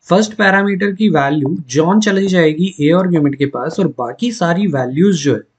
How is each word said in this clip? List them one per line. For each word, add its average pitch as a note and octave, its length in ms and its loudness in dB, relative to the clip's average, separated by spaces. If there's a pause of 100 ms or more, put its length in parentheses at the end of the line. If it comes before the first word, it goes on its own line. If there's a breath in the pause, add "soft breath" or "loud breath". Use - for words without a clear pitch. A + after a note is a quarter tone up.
first G#3+ 260 0
parameter G3 600 0
की G#3+ 160 0
value D3 460 0 (120)
John E3 340 2
चली G3 260 0
जाएगी F3 540 2
ए D3 120 2
argument E3+ 440 2
के C#3 100 0
पास C#3 320 -6
और F3 80 0 (120)
बाकी B2+ 320 -4
सारी F3+ 360 -2
values C#3+ 560 0
जो C#3 120 2
है A2 60 -8 (180)